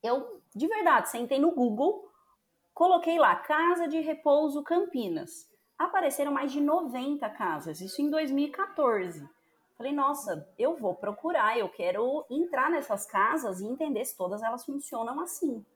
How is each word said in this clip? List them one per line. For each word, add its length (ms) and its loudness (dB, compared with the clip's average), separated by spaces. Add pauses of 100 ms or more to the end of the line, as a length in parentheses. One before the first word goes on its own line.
Eu, 400 -2 (120)
de 140 -2
verdade, 400 4
sentei 300 -2
no 160 4
Google, 500 2 (720)
coloquei 440 4
lá, 160 8
"Casa 540 2
de 120 -2
Repouso 640 2
Campinas." 920 -2 (260)
Apareceram 540 0
mais 200 -2
de 80 -2
noventa 680 0
casas, 520 -6
isso 200 -8
em 100 2
dois 200 0
mil 160 2
e 60 -8
quatorze. 760 -2 (500)
Falei, 160 -6
"Nossa, 560 -2 (100)
eu 180 0
vou 180 -2
procurar, 640 0
eu 100 -2
quero 640 -2
entrar 400 0
nessas 360 -2
casas 540 0
e 60 -6
entender 380 -2
se 120 -10
todas 260 -4
elas 240 -4
funcionam 540 -6
assim." 440 -4 (120)